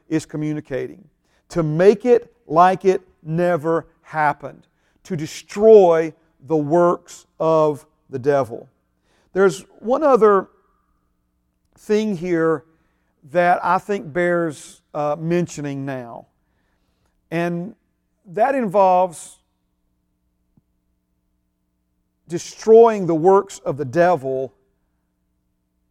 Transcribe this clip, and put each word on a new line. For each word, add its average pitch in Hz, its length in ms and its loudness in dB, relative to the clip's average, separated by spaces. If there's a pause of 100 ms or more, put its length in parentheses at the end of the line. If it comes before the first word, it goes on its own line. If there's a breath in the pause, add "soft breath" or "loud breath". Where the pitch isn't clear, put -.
is 156 160 -4
communicating. 151 800 -10 (420)
To 170 140 -2
make 175 420 0
it 240 280 0 (140)
like 180 380 2
it 185 160 0 (200)
never 165 640 -4 (140)
happened. 147 640 -6 (360)
To 190 120 -8
destroy 170 960 4 (260)
the 143 180 -4
works 175 720 0 (120)
of 156 460 0 (240)
the 135 100 -10
devil. 135 500 -2 (640)
There's 185 280 0 (180)
one 262 240 -2
other 214 460 4 (1300)
thing 214 400 -2
here 160 480 -2 (640)
that 175 320 0
I 180 140 0
think 185 340 -8
bears, 175 720 -4 (120)
uh, 147 260 -4
mentioning 151 640 -6
now. 127 420 -14 (1000)
And 175 460 -6 (500)
that 214 300 -2
involves 185 840 0 (3000)
destroying 220 760 2
the 165 100 -2
works 190 440 2
of 147 180 -8
the 143 80 -8
devil, 135 680 -2 (1400)